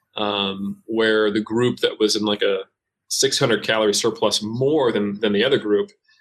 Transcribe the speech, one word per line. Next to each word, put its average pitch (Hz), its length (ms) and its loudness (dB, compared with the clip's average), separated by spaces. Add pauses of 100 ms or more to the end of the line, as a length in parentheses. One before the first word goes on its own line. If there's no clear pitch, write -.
(180)
um, 101 720 -4
where 110 440 2
the 110 100 0
group 113 380 0
that - 200 0
was 107 160 2
in, 107 100 -2
like, 101 160 0
a 98 180 0 (480)
six - 320 0
hundred 113 240 2
calorie 110 300 2
surplus 107 480 0
more 127 500 0
than, 104 280 -2
than 104 140 0
the 101 100 2
other 135 160 2
group 104 320 0 (300)